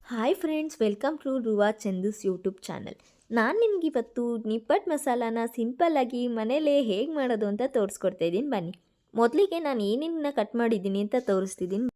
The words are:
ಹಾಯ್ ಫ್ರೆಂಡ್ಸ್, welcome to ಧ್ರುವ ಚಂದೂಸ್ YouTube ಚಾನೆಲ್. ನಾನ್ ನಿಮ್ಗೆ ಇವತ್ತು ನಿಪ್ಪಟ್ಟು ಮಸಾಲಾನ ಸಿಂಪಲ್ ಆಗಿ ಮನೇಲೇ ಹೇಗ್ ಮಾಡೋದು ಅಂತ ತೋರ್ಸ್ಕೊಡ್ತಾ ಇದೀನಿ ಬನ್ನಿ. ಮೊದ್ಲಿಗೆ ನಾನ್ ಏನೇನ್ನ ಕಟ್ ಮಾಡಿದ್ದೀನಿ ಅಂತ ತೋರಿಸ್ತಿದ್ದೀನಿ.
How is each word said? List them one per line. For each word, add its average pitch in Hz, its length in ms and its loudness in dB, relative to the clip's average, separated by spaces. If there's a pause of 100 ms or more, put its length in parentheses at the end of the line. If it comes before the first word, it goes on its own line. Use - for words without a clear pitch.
ಹಾಯ್ 240 320 0
ಫ್ರೆಂಡ್ಸ್, 311 400 -2
welcome 220 400 0
to 269 100 -2 (140)
ಧ್ರುವ 208 240 4 (140)
ಚಂದೂಸ್ 196 440 -2
YouTube 185 300 -2 (100)
ಚಾನೆಲ್. - 300 -10 (400)
ನಾನ್ 247 260 2
ನಿಮ್ಗೆ 381 280 2
ಇವತ್ತು 240 320 -2 (280)
ನಿಪ್ಪಟ್ಟು 285 400 0
ಮಸಾಲಾನ 240 540 0 (100)
ಸಿಂಪಲ್ 254 460 0
ಆಗಿ 247 200 -2 (160)
ಮನೇಲೇ 285 380 2 (140)
ಹೇಗ್ 226 300 0
ಮಾಡೋದು 226 320 0
ಅಂತ 240 260 -2
ತೋರ್ಸ್ಕೊಡ್ತಾ 190 520 0
ಇದೀನಿ 240 260 0
ಬನ್ನಿ. 175 180 -4 (480)
ಮೊದ್ಲಿಗೆ 339 460 4
ನಾನ್ 247 140 0 (100)
ಏನೇನ್ನ 302 480 -2
ಕಟ್ 208 220 -2
ಮಾಡಿದ್ದೀನಿ 202 440 0
ಅಂತ 247 240 -2
ತೋರಿಸ್ತಿದ್ದೀನಿ. 190 680 0